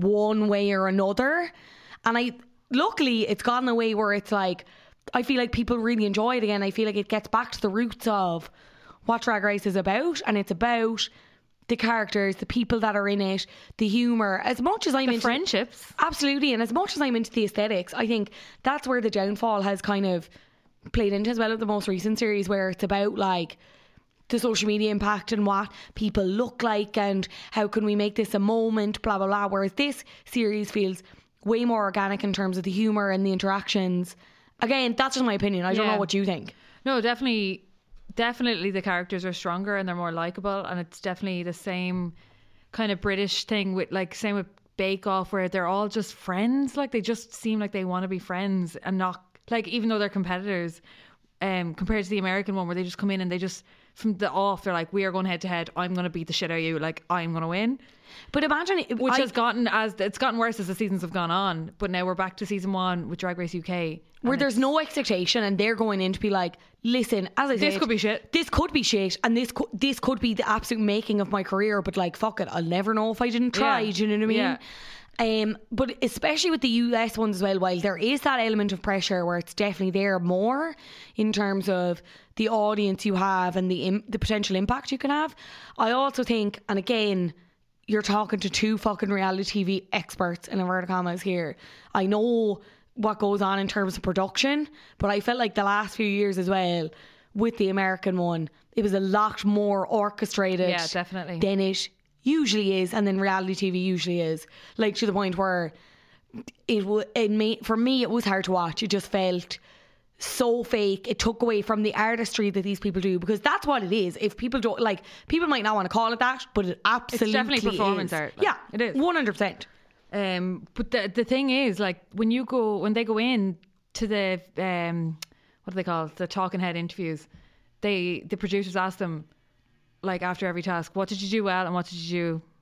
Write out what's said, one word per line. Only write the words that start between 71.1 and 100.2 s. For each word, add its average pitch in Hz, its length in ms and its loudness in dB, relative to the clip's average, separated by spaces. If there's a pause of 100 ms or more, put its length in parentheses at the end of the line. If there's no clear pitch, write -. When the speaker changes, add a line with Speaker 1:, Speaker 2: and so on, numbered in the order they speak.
Speaker 1:
of 190 100 -2
my 196 120 0
career, 202 400 0
but, 196 140 -4
like, 180 200 -2
fuck 220 240 -4
it, 165 100 -4
I'll 170 120 -4
never 185 320 0
know 220 160 0
if 220 120 -2
I 240 80 2
didn't 240 220 0
try." 262 280 2
Speaker 2:
Yeah. 214 120 -2
Speaker 1:
Do 180 100 0
you 214 60 2
know 208 100 2
what 214 60 2
I - 20 2
mean? 220 100 2
Speaker 2:
Yeah. 190 200 0 (600)
Speaker 1:
Um, 220 400 0 (120)
but 247 320 -2
especially 311 480 0
with 311 120 0
the 269 60 2
U 240 260 2
S 226 240 0
ones 214 180 0
as 180 60 -4
well, 196 160 2
while 180 200 0
there 180 200 -2
is 247 240 2
that 269 180 2
element 214 320 2
of 185 80 -6
pressure 185 460 0
where 175 100 0
it's - 160 -6
definitely 196 380 0
there 190 280 2
more 226 560 0 (420)
in 214 140 2
terms 196 380 0
of 180 320 0 (360)
the 220 120 2
audience 208 560 2
you 202 120 2
have 185 380 2
and 185 160 0
the 175 120 -2
im-, 190 260 0
the 214 100 -4
potential 208 380 0
impact 247 340 -2
you 269 60 -2
can 277 140 -2
have, 302 260 -2 (400)
I 226 140 2
also 262 340 2
think, 214 360 0 (100)
and 196 80 0
again, 196 560 0 (520)
you're 214 140 2
talking 208 400 0
to 196 80 -2
two 214 300 0
fucking 202 320 -2
reality 190 340 0
T 196 200 0
V 190 280 -2
experts 175 560 -4
in - 100 -4
inverted 180 300 -2
commas 180 320 -2
here. 175 340 -4 (400)
I 190 120 2
know 214 560 2 (320)
what 214 240 -2
goes 202 240 2
on 196 160 2
in 196 100 -2
terms 190 300 -2
of - 40 -14
production, 196 640 0 (280)
but 202 140 0
I 202 100 2
felt 240 180 0
like 226 160 0
the 202 100 0
last 202 320 0
few 214 100 0
years 202 320 0
as 180 100 0
well 175 400 2 (460)
with 226 240 0
the 196 100 4
American 190 480 0
one, 170 320 0 (240)
it 226 100 -2
was 196 120 2
a 196 60 2
lot 208 440 0
more 202 420 2
orchestrated 202 840 0